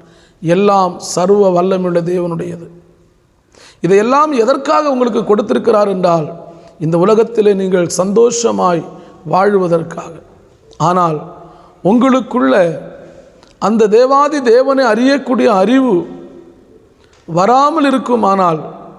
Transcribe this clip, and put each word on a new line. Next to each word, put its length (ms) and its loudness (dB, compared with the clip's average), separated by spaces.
எல்லாம் 520 2
சர்வ 440 2
வல்லமையுள்ள 540 0
தேவனுடையது. 600 -6
இதையெல்லாம் 540 2
எதற்காக 540 0
உங்களுக்கு 340 -2
கொடுத்திருக்கிறார் 680 0
என்றால், 340 0
இந்த 200 -2
உலகத்திலே 560 2
நீங்கள் 400 -2
சந்தோஷமாய் 880 0
வாழ்வதற்காக. 840 -2
ஆனால் 380 0
உங்களுக்குள்ள 720 2
அந்த 260 2
தேவாதி 540 2
தேவனை 420 2
அறியக்கூடிய 720 0
அறிவு 400 2
வராமல் 600 2
இருக்குமானால், 720 0